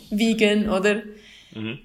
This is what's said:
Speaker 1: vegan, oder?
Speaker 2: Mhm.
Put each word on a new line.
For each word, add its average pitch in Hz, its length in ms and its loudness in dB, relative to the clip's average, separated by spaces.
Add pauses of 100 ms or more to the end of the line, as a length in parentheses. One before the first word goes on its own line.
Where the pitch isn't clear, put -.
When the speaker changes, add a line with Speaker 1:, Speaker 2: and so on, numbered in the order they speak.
Speaker 1:
vegan, 214 600 2
oder? 202 320 0 (520)
Speaker 2:
Mhm. 110 320 -8